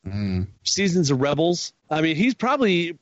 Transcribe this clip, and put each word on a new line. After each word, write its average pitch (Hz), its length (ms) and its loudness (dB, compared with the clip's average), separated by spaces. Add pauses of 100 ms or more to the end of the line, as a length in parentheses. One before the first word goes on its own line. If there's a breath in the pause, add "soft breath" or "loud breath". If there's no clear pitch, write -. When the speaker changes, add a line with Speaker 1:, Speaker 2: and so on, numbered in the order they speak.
Speaker 1:
Mm. 95 400 -4 (160)
Speaker 2:
Seasons 180 480 0
of 131 100 2
Rebels. 156 520 0 (180)
I 156 100 -2
mean, 160 140 2
he's 220 200 0
probably, 196 680 0